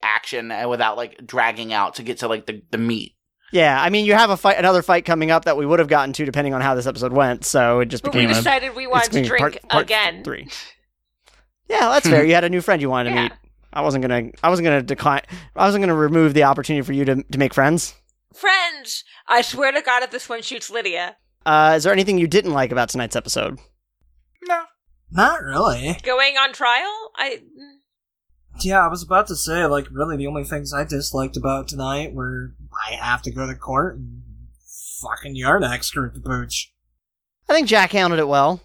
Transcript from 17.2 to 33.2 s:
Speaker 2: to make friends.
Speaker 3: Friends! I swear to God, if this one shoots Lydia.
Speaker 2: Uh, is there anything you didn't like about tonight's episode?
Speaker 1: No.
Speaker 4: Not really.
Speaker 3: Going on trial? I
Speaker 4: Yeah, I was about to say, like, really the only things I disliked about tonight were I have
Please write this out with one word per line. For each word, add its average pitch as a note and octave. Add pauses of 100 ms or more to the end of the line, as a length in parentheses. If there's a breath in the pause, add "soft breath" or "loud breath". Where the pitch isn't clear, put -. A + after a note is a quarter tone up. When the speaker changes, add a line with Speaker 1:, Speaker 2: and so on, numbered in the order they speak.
Speaker 2:
to -
make C3+
friends. D3+ (400)
Speaker 3:
Friends! F4 (240 soft breath)
I A#3+
swear C4+
to D4
God, B3
if B3+
this -
one A#3
shoots -
Lydia. F#3 (280)
Speaker 2:
Uh, D#3
is D#3
there F#3
anything G3
you E3+
didn't F3+
like C3
about A#2+
tonight's A#2+
episode? - (880)
Speaker 1:
No. E4+ (480)
Speaker 4:
Not G3
really. C#3
Speaker 3:
Going C4+
on C4+
trial? F#4
I C4+ (1200)
Speaker 4:
Yeah, F#3+
I -
was F3
about F#3
to F3
say, E3
like, C#3+
really D3+
the C#3
only D3
things D3
I C#3+
disliked C#3
about C3+
tonight C#3
were B2+ (360)
I C3+
have B2